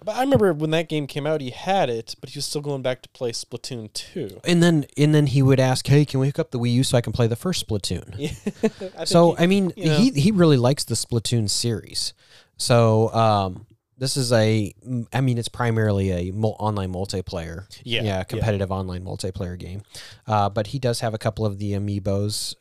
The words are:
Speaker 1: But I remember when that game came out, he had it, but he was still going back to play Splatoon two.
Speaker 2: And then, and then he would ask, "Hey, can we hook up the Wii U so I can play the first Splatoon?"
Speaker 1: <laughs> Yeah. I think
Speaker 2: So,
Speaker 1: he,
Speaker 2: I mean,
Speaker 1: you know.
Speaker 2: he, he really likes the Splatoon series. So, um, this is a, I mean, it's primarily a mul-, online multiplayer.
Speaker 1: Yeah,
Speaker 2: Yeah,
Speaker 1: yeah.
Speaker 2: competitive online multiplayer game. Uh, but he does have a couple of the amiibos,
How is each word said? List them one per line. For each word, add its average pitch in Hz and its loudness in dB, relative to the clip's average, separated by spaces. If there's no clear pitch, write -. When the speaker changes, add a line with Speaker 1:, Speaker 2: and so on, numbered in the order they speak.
Speaker 1:
But 208 -8
I 247 -2
remember 233 4
when 156 -2
that 160 0
game 151 -2
came 139 -8
out, 156 -2
he 127 -8
had 185 -2
it, 113 -6
but 127 -16
he - -14
was 135 -6
still - -6
going 143 -6
back 127 -4
to - -20
play 123 -6
Splatoon 117 -10
two. - -10
Speaker 2:
And 175 4
then, 165 4
and 151 4
then 147 4
he 135 2
would 135 6
ask, 131 0
"Hey, 143 6
can 135 -4
we 135 2
hook 143 -2
up 160 -4
the 127 -4
Wii 120 0
U 127 4
so - 2
I - 2
can 110 -4
play 117 2
the 117 -2
first - -4
Splatoon?" 92 -6
Speaker 1:
<laughs> 107 -10
Yeah. 147 -6
I 220 4
think 185 -10
Speaker 2:
So, 170 6
Speaker 1:
he, 165 0
Speaker 2:
I - 4
mean, 190 2
Speaker 1:
you 190 -6
know. 151 2
Speaker 2:
he, 247 6
he 147 4
really 170 6
likes 123 2
the 113 -4
Splatoon 113 -2
series. - -4
So, 113 4
um, 101 2
this 131 -4
is 127 -2
a, 110 2
I 123 0
mean, 123 0
it's 117 -4
primarily 107 0
a 90 -4
mul-, 107 -2
online 101 -4
multiplayer. 90 -8
Speaker 1:
Yeah, 117 -2
Speaker 2:
Yeah, 101 0
Speaker 1:
yeah. 92 -4
Speaker 2:
competitive 101 -2
online 92 -6
multiplayer 92 -8
game. 90 -12
Uh, 104 2
but 104 -4
he 143 -8
does 120 -2
have 113 -4
a 107 -4
couple 110 -2
of 101 -4
the 101 -4
amiibos, 101 -4